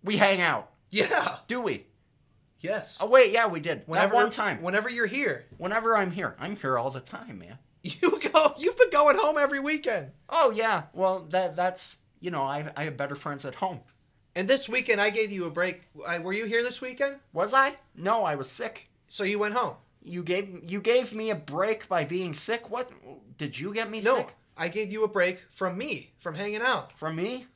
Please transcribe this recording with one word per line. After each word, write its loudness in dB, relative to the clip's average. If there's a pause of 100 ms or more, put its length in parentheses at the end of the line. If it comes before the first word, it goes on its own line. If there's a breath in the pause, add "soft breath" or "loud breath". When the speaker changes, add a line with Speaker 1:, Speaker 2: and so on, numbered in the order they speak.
Speaker 1:
We 0
hang 4
out. 0 (200)
Speaker 2:
Yeah. 0 (100)
Speaker 1:
Do -4
we? -4 (760)
Speaker 2:
Yes. -6
Speaker 1:
Oh, -2
wait, 8
yeah, 4
we -2
did. -4
That -20
Speaker 2:
Whenever, 4
Speaker 1:
one 6
time. -2
Speaker 2:
whenever 0
you're 0
here. -2 (120)
Speaker 1:
Whenever 2
I'm 2
here. -4
I'm -6
here 0
all 0
the -10
time, -16
man. -20 (260)
Speaker 2:
You 0 (140)
go. 6
You've -2
been 6
going 6
home 2
every 2
weekend. -2 (180)
Speaker 1:
Oh, 4
yeah. 0 (100)
Well, 0
that, 0
that's, -2 (220)
you -8
know, -2
I, -4
I -6
have -6
better -4
friends -8
at -10
home. -6 (560)
Speaker 2:
And -2
this 2
weekend, 0
I 4
gave -2
you -4
a -4
break. -4 (260)
I, -4
were -6
you -2
here 0
this -4
weekend? -4 (180)
Speaker 1:
Was 0
I? 4 (220)
No, 0
I 0
was -6
sick. -8 (200)
Speaker 2:
So -6
you 0
went 0
home? 0 (300)
Speaker 1:
You -10
gave, -4
you -6
gave 2
me -4
a 0
break -2
by 0
being -4
sick? -4
What? -6 (460)
Did -6
you -8
get -4
me -8
Speaker 2:
No, 4
Speaker 1:
sick? -4 (200)
Speaker 2:
I -4
gave -4
you 0
a 2
break 2 (100)
from -4
me, -8
from -8
hanging -6
out. -2
Speaker 1:
From -6
me? -4